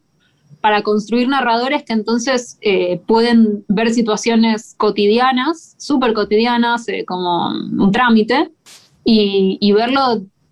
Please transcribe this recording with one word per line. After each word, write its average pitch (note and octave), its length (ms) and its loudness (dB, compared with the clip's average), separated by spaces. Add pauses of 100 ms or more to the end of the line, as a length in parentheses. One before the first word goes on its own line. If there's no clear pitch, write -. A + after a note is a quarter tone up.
(600)
para G#3 220 2
construir G#3+ 460 -2
narradores B3+ 540 -2
que - 100 -8
entonces, A#3+ 680 -2
eh, F3+ 460 0
pueden A3+ 640 2
ver A3+ 240 0
situaciones A3+ 840 0
cotidianas, B3 1000 0
súper B3+ 360 0
cotidianas, A#3 720 0
eh, - 160 -6
como F3 460 -4
un - 420 -2
trámite, A#3+ 580 2 (540)
y, G3 560 0
y G#3 120 2
verlo A#3+ 500 0 (300)